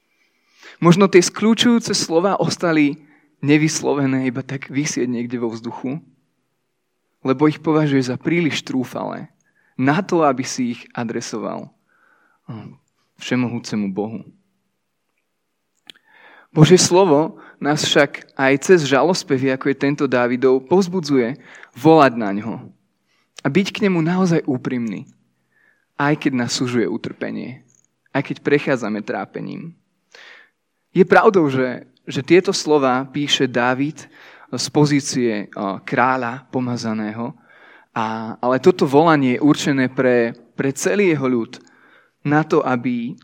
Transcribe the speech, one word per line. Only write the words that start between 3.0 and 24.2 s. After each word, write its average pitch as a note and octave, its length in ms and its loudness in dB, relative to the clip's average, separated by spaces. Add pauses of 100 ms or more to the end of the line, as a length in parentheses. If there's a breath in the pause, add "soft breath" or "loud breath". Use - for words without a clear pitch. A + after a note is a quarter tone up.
nevyslovené, C#3 840 0
iba C3 140 -4
tak C3+ 320 -12
visieť C#3 320 -4
niekde A#2+ 320 -4
vo A#2 160 -4
vzduchu, A#2 480 -10 (1200)
lebo C3 260 0
ich D3+ 140 0
považuje D3+ 420 0
za B2 140 -4
príliš D#3+ 480 -2
trúfalé G#2 680 -8 (460)
na C#3 240 0
to, F3 240 0
aby C3 180 0
si B2 320 -6
ich - 60 -14 (100)
adresoval, A2 800 -8 (800)
hm, G#2+ 320 -18 (400)
všemohúcemu A#2 720 -4
Bohu. G#2+ 320 -8 (2250 soft breath)
Božie D#3+ 240 8
slovo E3+ 560 2 (240 loud breath)
nás D3 240 -2
však - 480 0
aj C3+ 200 2 (120)
cez F#3+ 140 6 (100)
žalospevy, C3+ 640 0
ako C3 160 -4
je C3+ 80 0
tento C#3+ 320 -2
Dávidov, B2+ 640 2
povzbudzuje D3 640 0 (400 loud breath)
volať C#3 400 6
na G#2 160 -4
ňo G#2+ 400 -10 (720)
a - 80 -6
byť F#3 140 2 (100)
k - 120 -4
nemu F3+ 120 0
naozaj E3+ 480 0